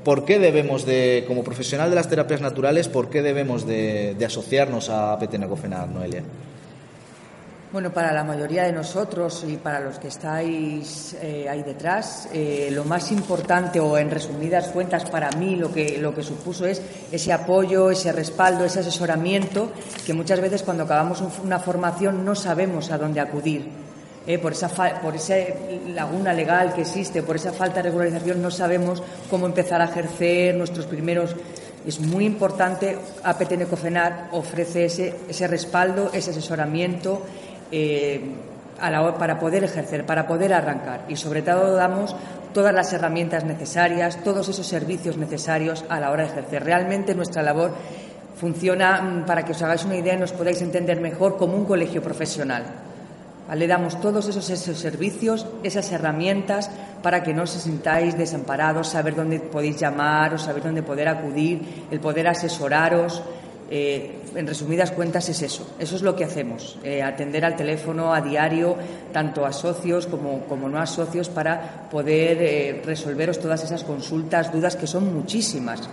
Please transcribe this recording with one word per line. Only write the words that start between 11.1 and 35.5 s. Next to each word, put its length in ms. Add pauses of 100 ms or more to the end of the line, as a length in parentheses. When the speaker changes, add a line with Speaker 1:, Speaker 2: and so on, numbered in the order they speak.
Speaker 2:
eh, 300
ahí 140
detrás, 680
eh, 380
lo 140
más 260
importante, 680
o 180
en 140
resumidas 560
cuentas, 420
para 220
mí 240
lo 160
que, 260
lo 160
que 80
supuso 440
es 140 (300)
ese 220
apoyo, 580
ese 220
respaldo, 520
ese 140
asesoramiento, 960 (340)
que 80
muchas 260
veces 220
cuando 220
acabamos 360
un, 120 (100)
una 160
formación 680
no 120
sabemos 560
a 60
dónde 200
acudir, 480 (580)
eh, 140
por 140
esa 160
fa-, 320
por 160
esa 180 (640)
laguna 360
legal 420
que 80
existe, 420
por 100
esa 180
falta 300
de 60
regularización, 520
no 120
sabemos 500 (260)
cómo 180
empezar 360
a 40
ejercer 680
nuestros 320
primeros. 480 (500)
Es 140
muy 260
importante, 720 (280)
A 120
P 100
T 100
N 100
cofenat 680
ofrece 520
ese, 280 (160)
ese 200
respaldo, 640